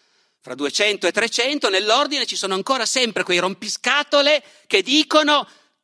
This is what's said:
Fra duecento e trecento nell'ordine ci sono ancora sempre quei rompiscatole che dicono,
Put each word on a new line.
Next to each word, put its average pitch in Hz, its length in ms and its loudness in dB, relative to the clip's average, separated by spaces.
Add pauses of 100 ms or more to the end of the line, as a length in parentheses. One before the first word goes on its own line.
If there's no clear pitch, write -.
(400)
Fra 123 160 -14
duecento 190 500 -2
e 170 60 2
trecento 233 580 -2
nell'ordine 240 560 0
ci 185 120 -8
sono 196 160 -4
ancora 220 320 -2
sempre 220 380 -2
quei 180 160 0
rompiscatole 277 1040 0 (260)
che - 140 2
dicono, 294 640 2 (380)